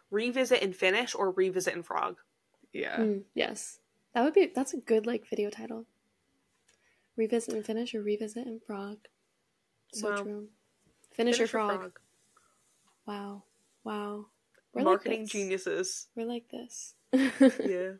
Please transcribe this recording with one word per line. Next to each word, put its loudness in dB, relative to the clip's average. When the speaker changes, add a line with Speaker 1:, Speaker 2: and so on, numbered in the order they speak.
Speaker 1:
revisit 2
and 0
finish 2
or 0
revisit 2
and -6
frog. -2
Speaker 2:
Yeah. -6
Speaker 3:
Mm, 0
yes. -4
That 4
would 4
be, 8
that's -2
a -6
good, 2
like, -4
video -2
title. -12
Revisit 0
and -6
finish -4
or -4
revisit -4
and -12
frog. -10
So -4
Speaker 1:
Wow. -2
Speaker 3:
true. -10
Finish 2
or 2
Speaker 1:
Finish 2
or 2
Speaker 3:
frog. 0
Speaker 1:
frog. -16
Speaker 3:
Wow. -10
Wow. -6
We're -2
Speaker 1:
Marketing 4
Speaker 3:
like -2
this. -8
Speaker 1:
geniuses. -2
Speaker 3:
We're -6
like -8
this. -14
<laughs> -10
Speaker 1:
Yeah. 4